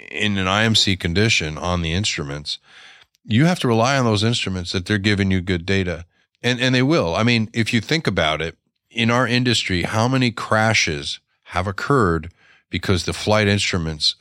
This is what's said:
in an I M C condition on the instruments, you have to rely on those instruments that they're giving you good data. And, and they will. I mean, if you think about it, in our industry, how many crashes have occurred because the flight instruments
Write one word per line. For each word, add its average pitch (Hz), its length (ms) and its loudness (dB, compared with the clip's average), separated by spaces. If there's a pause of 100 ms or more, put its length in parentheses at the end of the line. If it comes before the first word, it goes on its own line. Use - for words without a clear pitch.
(100)
in 101 280 -2
an 92 100 0
I 104 160 2
M 110 100 4
C 101 220 2
condition 87 600 0
on 87 260 -2
the 80 100 -2
instruments, 76 640 -6 (640)
you 123 200 2
have 175 160 2
to 139 80 0
rely 120 280 2
on 131 100 2
those 107 180 2
instruments 92 480 -2
that 92 140 -4
they're 107 120 2
giving 98 320 2
you 95 100 2
good 87 240 -2
data. 90 400 -2 (380)
And, 120 180 0
and 127 140 2
they 127 80 4
will. 131 320 2
I 101 80 0
mean, 113 300 2
if 117 200 -2
you 117 80 2
think 151 280 -2
about 78 320 0
it, 80 160 -6 (340)
in 117 200 0
our 123 160 2
industry, 120 560 0
how 110 260 0
many 127 240 2
crashes 110 880 -2 (240)
have 92 240 -6
occurred 90 640 0 (380)
because 87 340 -2
the - 80 -4
flight 107 340 2
instruments 85 760 0